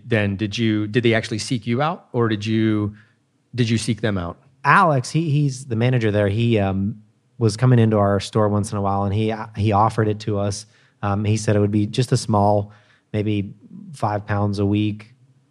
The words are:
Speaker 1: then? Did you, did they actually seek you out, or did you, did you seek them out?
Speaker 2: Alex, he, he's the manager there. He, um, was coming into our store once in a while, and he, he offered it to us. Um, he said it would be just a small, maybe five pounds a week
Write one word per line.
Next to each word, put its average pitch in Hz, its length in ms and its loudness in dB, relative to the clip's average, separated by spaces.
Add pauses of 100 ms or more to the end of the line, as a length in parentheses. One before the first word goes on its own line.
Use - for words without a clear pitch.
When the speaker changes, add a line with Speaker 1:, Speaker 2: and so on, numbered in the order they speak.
Speaker 1:
then? 104 320 0
Did 104 200 -6
you, 107 300 0
did 110 160 -2
they 117 100 4
actually 110 260 -2
seek 117 280 -6
you 120 140 -2
out, 165 320 -4
or 117 160 0
did 104 160 -4
you, 107 500 0 (580)
did 117 160 -2
you 117 80 2
seek 107 240 -2
them 104 160 0
out? 85 200 -6 (260)
Speaker 2:
Alex, 147 460 4
he, 160 200 -2
he's 139 360 -2
the 120 100 -6
manager 117 360 2
there. 104 180 2
He, 113 300 2
um, 98 420 -2 (360)
was 110 200 0
coming 127 220 6
into 110 180 4
our 101 220 4
store 107 280 0
once 104 240 0
in 107 60 -6
a 101 40 -4
while, 98 220 -2
and 98 100 -2
he, 110 200 0 (240)
he 107 140 0
offered 110 360 2
it 104 140 -2
to 104 160 -4
us. 101 300 -4 (340)
Um, 101 240 -2
he 107 100 2
said 107 200 0
it 104 40 2
would 104 120 2
be 104 140 2
just 107 260 -2
a 127 60 2
small, 104 540 2 (400)
maybe 104 440 -2 (380)
five 104 320 -4
pounds 104 340 -2
a 104 60 2
week 104 500 -2 (360)